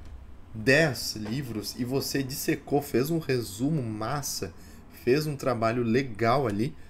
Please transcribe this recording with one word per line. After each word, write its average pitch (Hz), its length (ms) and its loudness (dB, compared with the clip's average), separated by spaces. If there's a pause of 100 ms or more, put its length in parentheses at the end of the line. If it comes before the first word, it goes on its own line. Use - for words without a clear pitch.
(540)
dez 131 600 2
livros 110 640 -4
e 127 60 0
você 135 400 0
dissecou, 147 580 0
fez 135 280 2
um 165 100 2
resumo 127 640 0
massa, 110 680 -4 (500)
fez 147 240 4
um 147 80 -4
trabalho 120 480 0
legal 120 640 4
ali, 107 280 0 (140)